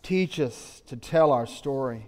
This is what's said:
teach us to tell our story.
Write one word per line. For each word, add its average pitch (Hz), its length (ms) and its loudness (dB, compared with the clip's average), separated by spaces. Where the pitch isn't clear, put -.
teach 185 380 0
us - 460 -4
to 127 100 -14
tell 151 380 4
our 120 120 2
story. 127 640 -6